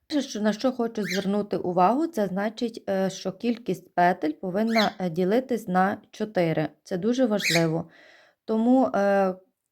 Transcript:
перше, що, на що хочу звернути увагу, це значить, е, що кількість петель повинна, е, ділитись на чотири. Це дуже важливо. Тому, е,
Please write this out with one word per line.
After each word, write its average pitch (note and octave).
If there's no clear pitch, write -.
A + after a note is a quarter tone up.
перше, C4+
що, G#3+
на G#3+
що B3
хочу A#3
звернути G3
увагу, F#3+
це G#3+
значить, G#3
е, F#3+
що F#3
кількість G#3+
петель F#3
повинна, G#3+
е, F#3
ділитись G3+
на F#3+
чотири. E3+
Це F#3
дуже A#3+
важливо. E3
Тому, A#3+
е, G3